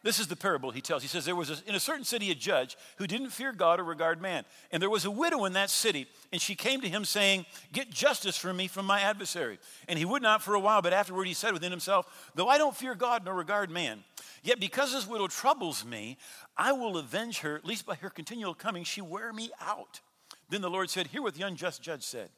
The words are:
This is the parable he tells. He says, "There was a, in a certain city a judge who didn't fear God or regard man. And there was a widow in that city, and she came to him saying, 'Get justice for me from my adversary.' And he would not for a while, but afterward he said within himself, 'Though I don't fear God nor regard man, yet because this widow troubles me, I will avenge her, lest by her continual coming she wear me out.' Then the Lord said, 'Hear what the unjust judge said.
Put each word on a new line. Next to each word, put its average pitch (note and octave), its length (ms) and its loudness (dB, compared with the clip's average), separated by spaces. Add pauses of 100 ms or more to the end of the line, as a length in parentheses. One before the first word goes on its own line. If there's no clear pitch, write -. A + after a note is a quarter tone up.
This G#3+ 160 2
is G#3+ 80 0
the E3 100 -4
parable C#3 340 0
he B2 100 -6
tells. D3 220 0
He C#3 60 -8
says, D#3 160 -2
"There F3 120 0
was D3+ 140 -2
a, D#3 180 -8
in G#3 60 -2
a F#3 60 2
certain C#4+ 240 -2
city G#3 260 0
a E3 40 2
judge C3+ 420 2 (200)
who G3 100 -4
didn't A#3 240 -2
fear B3+ 220 -4
God F3 260 4
or F#3 60 -2
regard E3 360 0
man. F3 240 -2 (260)
And E3+ 120 0
there G3+ 80 2
was G3 140 2
a G3+ 60 0
widow C4+ 340 2
in F#3 80 0
that G3 180 2
city, D#3+ 380 0 (240)
and F3 80 -2
she G3+ 140 -2
came C4 260 0
to A3+ 80 -2
him G3 160 -2
saying, G3 420 4 (260)
'Get B3+ 180 -4
justice A#3 460 2
for F#3 160 -4
me F#3 140 -2
from G3 200 -4
my G3+ 140 4
adversary.' F3+ 580 -2 (280)
And E3+ 120 -2
he D#3+ 60 2
would B3 180 0
not G#3+ 200 6
for G3+ 120 0
a G3+ 60 6
while, G#3 220 6
but F3 100 4
afterward F#3+ 340 2
he F3 80 -4
said G#3+ 180 0
within F3 180 -2
himself, F3+ 360 2 (280)
'Though F#3 140 2
I C#4+ 100 8
don't D4 180 4
fear B3+ 180 -6
God A#3 300 0
nor F#3+ 100 -4
regard F#3+ 360 0
man, B2+ 320 -4 (400)
yet A#3 160 4
because B3 340 0
this B3+ 140 -4
widow G3+ 220 -2
troubles G#3 560 0
me, A#2 340 -8 (380)
I A3+ 160 4
will A#3 240 0
avenge F#3 440 -4
her, D3+ 220 -4
lest F3 240 -6
by G3 100 -4
her F#3 140 -10
continual F#3+ 440 -8
coming F3+ 300 -6
she - 180 -6
wear G#3 300 -8
me A3+ 180 -8 (100)
out.' - 400 -8 (480)
Then G3 140 -4
the F3+ 80 -2
Lord F#3 200 -2
said, F3+ 180 -2
'Hear C#4+ 140 -6
what G3 120 -2
the D#3+ 80 -6
unjust F3+ 400 -4
judge D3+ 200 -8
said. A2 360 -10